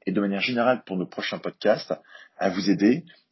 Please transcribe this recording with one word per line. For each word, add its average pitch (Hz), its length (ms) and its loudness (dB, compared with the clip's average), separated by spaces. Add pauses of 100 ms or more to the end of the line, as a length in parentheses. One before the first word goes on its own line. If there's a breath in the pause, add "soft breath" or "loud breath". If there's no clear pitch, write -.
et 92 60 -2
de 104 100 0
manière 98 180 -2
générale 120 460 0
pour 95 100 -6
nos 87 100 -2
prochains - 320 -8
podcasts, - 540 -2 (460 loud breath)
à 95 100 0
vous 92 220 0
aider 107 340 4 (280 soft breath)